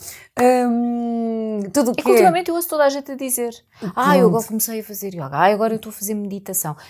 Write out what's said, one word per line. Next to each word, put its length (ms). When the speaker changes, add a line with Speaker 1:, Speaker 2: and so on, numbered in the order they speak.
Speaker 1:
Ahm, 1200
tudo 180
o 20
Speaker 2:
É 40
que 80
Speaker 1:
que 60
é 20
Speaker 2:
ultimamente 380
eu 60
ouço 140
toda 160
a 40
gente 220
a 40
dizer, 360
Speaker 1:
Pronto. 160
Speaker 2:
"Ah, 220
eu 100
agora 180
comecei 340
a 40
fazer 300
yoga, 240
ah, 140
agora 220
eu 40
estou 120
a 40
fazer 200
meditação." 640